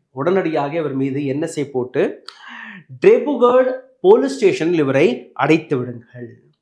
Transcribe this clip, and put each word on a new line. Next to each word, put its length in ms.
உடனடியாக 640
இவர் 180
மீது 260
என்எஸ்ஏ 500
போட்டு 540
டிப்ருகர் 640
போலீஸ் 340
ஸ்டேஷனில் 420
இவரை 560
அடைத்து 440
விடுங்கள். 640